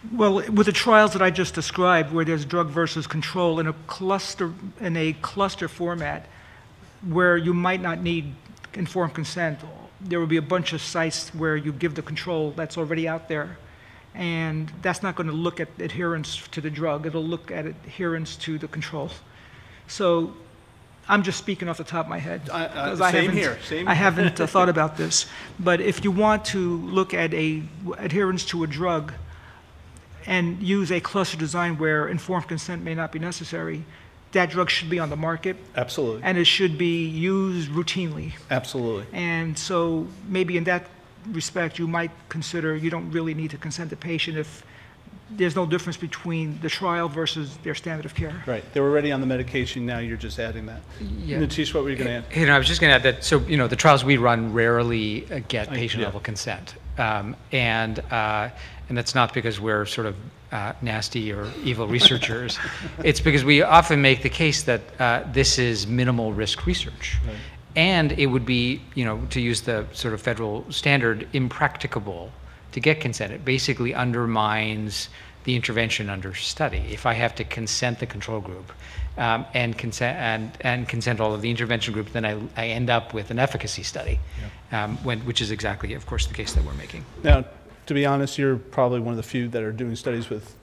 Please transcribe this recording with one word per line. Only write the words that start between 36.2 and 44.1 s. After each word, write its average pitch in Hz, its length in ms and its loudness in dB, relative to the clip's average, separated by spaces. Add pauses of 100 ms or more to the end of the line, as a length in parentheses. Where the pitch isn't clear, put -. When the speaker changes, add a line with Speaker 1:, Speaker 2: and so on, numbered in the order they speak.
Speaker 1:
And 185 160 2
it 170 60 4
should 175 320 4
be 170 280 2
used 175 640 0
routinely. 160 640 -4 (160)
Speaker 2:
Absolutely. 117 640 -2
Speaker 1:
And 165 440 -2
so 170 500 0 (200)
maybe 180 300 0
in 170 60 0
that 175 240 0 (440)
respect, 165 480 -4
you 170 80 -2
might 170 240 -2 (180)
consider 160 460 -2
you 156 140 -2
don't 170 220 -6
really 160 220 -2
need 156 180 -4
to 147 60 -12
consent 160 320 -8
the 156 80 -8
patient 165 400 -4